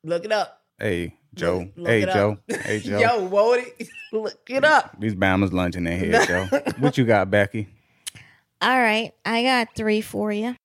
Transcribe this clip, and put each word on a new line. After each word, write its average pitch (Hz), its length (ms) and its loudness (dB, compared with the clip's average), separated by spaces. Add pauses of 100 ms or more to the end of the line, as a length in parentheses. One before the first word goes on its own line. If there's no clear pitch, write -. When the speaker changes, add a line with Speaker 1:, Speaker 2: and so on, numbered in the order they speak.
Speaker 1:
Look 170 220 -4
it 214 60 -4
up. - 320 -4 (160)
Speaker 2:
Hey, 87 340 -4 (220)
Joe. 87 240 -2
Speaker 1:
Look, 92 180 -10
look 175 100 -6
Speaker 2:
Hey, 113 140 2
Speaker 1:
it 95 100 -2
Speaker 2:
Joe. 104 260 0 (120)
Speaker 1:
up. - 120 -6
<laughs> - 40 -10
Speaker 2:
Hey, 107 140 -2
Joe. - 200 -4
Speaker 1:
Yo, 226 300 2
Wody, 233 580 0 (140)
<laughs> - 100 -20
look 220 380 -8
it 262 160 0
up. 302 340 2
Speaker 2:
These 107 140 -2
Bama's 95 400 2
lunching 90 320 -2
in 85 140 -4
here, - 260 2
Speaker 1:
<laughs> - 0 -
Speaker 2:
Joe. 92 200 -2 (340)
What 139 180 2
you 131 80 4
got, 101 240 4
Becky? 104 380 0 (960)
Speaker 3:
All 254 180 2
right, 220 300 0 (120)
I 226 200 -2
got 247 320 0
three 214 260 0
for 208 300 -4
you. 226 340 -4